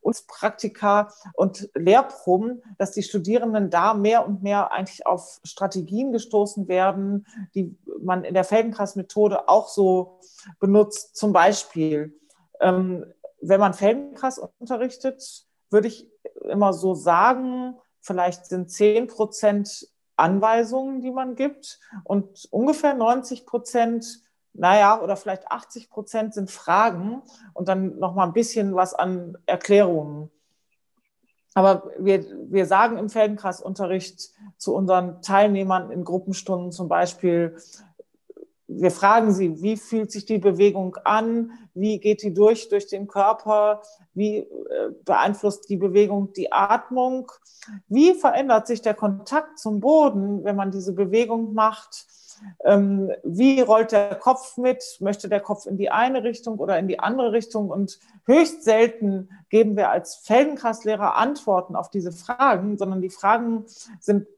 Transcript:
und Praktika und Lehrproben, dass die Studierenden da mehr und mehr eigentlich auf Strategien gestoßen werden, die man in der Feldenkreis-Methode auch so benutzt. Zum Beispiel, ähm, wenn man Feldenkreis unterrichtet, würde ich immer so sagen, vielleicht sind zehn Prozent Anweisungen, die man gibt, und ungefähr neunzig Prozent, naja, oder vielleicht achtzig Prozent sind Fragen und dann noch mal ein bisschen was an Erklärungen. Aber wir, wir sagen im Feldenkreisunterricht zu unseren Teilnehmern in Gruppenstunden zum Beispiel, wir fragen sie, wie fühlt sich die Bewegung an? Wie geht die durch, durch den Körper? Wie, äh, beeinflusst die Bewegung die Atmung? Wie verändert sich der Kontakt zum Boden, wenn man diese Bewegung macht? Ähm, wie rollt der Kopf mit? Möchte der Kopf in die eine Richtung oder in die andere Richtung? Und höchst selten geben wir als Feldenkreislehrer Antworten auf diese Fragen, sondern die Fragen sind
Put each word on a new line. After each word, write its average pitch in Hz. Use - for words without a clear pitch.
und -
Praktika 208
und 196
Lehrproben, 220
dass 196
die 202
Studierenden 214
da 180
mehr 214
und 190
mehr 202
eigentlich -
auf -
Strategien 196
gestoßen 208
werden, 196
die 185
man 185
in -
der 185
Feldenkreis-Methode 208
auch 214
so 185
benutzt. 208
Zum 208
Beispiel, 160
ähm, 180
wenn 196
man 190
Feldenkreis 262
unterrichtet, 247
würde 208
ich -
immer 196
so 185
sagen, 247
vielleicht 180
sind 180
zehn 214
Prozent 208
Anweisungen, 226
die 254
man 254
gibt, 277
und -
ungefähr 285
neunzig 254
Prozent, 233
naja, 202
oder 185
vielleicht -
achtzig 233
Prozent 220
sind 190
Fragen 208
und 180
dann 190
noch 180
mal 190
ein 170
bisschen 214
was 185
an 180
Erklärungen. 165
Aber 190
wir, 190
wir 190
sagen 208
im 208
Feldenkreisunterricht 190
zu -
unseren 180
Teilnehmern 196
in 175
Gruppenstunden 180
zum 170
Beispiel, 170
wir 180
fragen 208
sie, 170
wie 208
fühlt 214
sich 202
die 220
Bewegung 190
an? 226
Wie 208
geht 214
die 202
durch, 214
durch 202
den 202
Körper? 214
Wie, 214
äh, -
beeinflusst 202
die 202
Bewegung 196
die -
Atmung? 254
Wie 294
verändert 262
sich 226
der 214
Kontakt 220
zum 214
Boden, 208
wenn 202
man 196
diese 190
Bewegung 220
macht? 220
Ähm, 196
wie 254
rollt 220
der 202
Kopf -
mit? 254
Möchte 202
der 202
Kopf 208
in 196
die 202
eine 247
Richtung 226
oder 185
in 190
die -
andere 240
Richtung? 214
Und 190
höchst 311
selten 214
geben 214
wir 185
als -
Feldenkreislehrer 220
Antworten 202
auf 175
diese 180
Fragen, 208
sondern 190
die 185
Fragen 226
sind 202